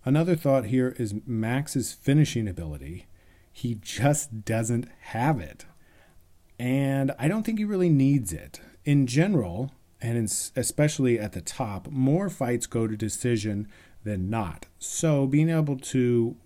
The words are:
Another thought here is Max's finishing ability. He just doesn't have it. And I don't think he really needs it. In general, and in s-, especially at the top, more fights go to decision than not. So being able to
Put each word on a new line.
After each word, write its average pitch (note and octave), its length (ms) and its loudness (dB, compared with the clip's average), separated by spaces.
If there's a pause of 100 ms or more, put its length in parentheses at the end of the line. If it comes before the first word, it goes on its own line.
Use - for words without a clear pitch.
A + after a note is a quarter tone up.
Another D#3+ 320 2
thought C3+ 300 2
here B2+ 320 0
is G#2+ 160 -4 (120)
Max's A#2+ 640 -2
finishing C#3 540 2
ability. D#2+ 600 -10 (440)
He A#2+ 240 -6
just A2 680 -2
doesn't A2+ 440 -2 (120)
have B2 400 0
it. - 260 -16 (960)
And C3+ 560 2
I - 80 0
don't G#3+ 160 0
think A3+ 160 -2
he G#3+ 60 0
really F#3 240 2
needs C3+ 440 4
it. - 280 -14 (240)
In C#3+ 240 4
general, C3 640 0 (280)
and A#2 160 -2
in A#2 80 0
s-, - 300 -6
especially C3 640 2
at G#2 140 -6
the F#2 80 -10
top, G2+ 500 -8
more D3+ 400 2
fights B2 380 -2
go A2+ 180 0
to G#2+ 100 -4
decision G#2 720 -2 (380)
than G2 260 -4
not. G#2 360 -4 (120)
So D3 480 0
being D3 240 4
able D3+ 260 0
to A#2+ 680 2